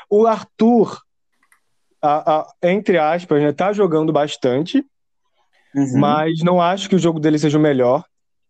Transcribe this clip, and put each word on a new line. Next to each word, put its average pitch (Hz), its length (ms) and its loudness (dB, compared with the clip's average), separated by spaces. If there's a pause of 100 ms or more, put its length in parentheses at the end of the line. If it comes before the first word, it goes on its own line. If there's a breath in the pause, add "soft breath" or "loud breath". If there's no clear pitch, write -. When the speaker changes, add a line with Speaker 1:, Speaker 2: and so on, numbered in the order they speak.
Speaker 1:
O 214 180 2
Arthur, 220 760 0 (1000)
a, 151 380 0
a, 139 80 -8 (160)
entre 185 340 0
aspas, 156 440 0
né, 147 100 0
tá 180 220 -2
jogando 165 400 0
bastante, 147 720 -2 (920)
Speaker 2:
Uhum. 135 240 -2
Speaker 1:
mas 156 420 0
não 180 180 2
acho 185 300 -2
que 196 60 0
o 180 40 2
jogo 160 200 0
dele 156 180 0
seja 151 220 0
o - 20 2
melhor. 135 420 0 (460)